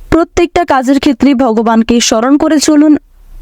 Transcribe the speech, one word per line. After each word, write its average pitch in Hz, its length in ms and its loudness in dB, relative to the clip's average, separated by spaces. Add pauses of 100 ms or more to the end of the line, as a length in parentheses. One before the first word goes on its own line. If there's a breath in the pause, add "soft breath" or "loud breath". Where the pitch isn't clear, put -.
প্রত্যেকটা 339 560 -2
কাজের 269 340 0
ক্ষেত্রে 277 340 0
ভগবানকে 233 640 0
স্মরণ 240 380 0
করে 311 220 0
চলুন। 302 380 2 (440)